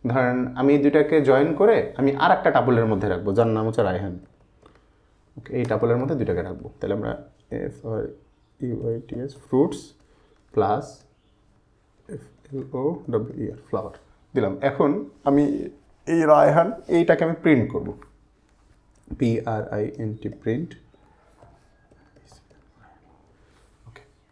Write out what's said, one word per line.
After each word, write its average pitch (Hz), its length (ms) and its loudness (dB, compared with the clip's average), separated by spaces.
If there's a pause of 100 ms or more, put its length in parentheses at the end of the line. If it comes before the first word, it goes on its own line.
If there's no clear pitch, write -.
ধরেন 123 500 0
আমি 139 180 4
এই 139 80 4
দুটাকে 147 380 4
জয়েন 139 340 4
করে 202 420 2
আমি 139 200 0
আর - 140 2
একটা 170 200 2
টাপলের 123 360 2
মধ্যে 104 220 0
রাখবো, 92 240 -2
যার 117 140 2
নাম 110 200 0
হচ্ছে 113 160 0
রায়হান। 92 360 -4 (1160)
ওকে, - 220 -8
এই 123 60 -2
টাপলের 117 320 0
মধ্যে 127 180 -2
দুটাকে 92 280 -2
রাখবো। 92 280 -12 (100)
তাহলে 101 140 -4
আমরা - 280 -6 (280)
এফ - 360 -10
আর 113 200 -6 (540)
ইউ 117 280 -6
আই 117 200 -4
টি - 120 -10
এস 135 160 -12
ফ্রুটস - 580 -2 (580)
প্লাস 107 520 -4 (1040)
এফ - 460 -16
এল 131 180 -10
ও 143 260 -4 (120)
ডব্লিউ 113 340 -4
ই - 80 -6
আর - 60 -18 (100)
ফ্লাওয়ার 95 260 -8 (400)
দিলাম। 120 260 0
এখন 143 500 -2 (140)
আমি 143 440 0 (380)
এই 165 160 2
রায়হান, 151 500 6 (160)
এইটাকে 170 360 2
আমি 165 180 0
প্রিন্ট 135 300 4
করব, - 200 -8 (1300)
পি 113 280 0
আর 110 260 -6
আই 107 240 -4
এন 110 180 -8
টি 110 140 -10
প্রিন্ট। 135 460 -6 (3000)
ওকে, - 160 -20 (300)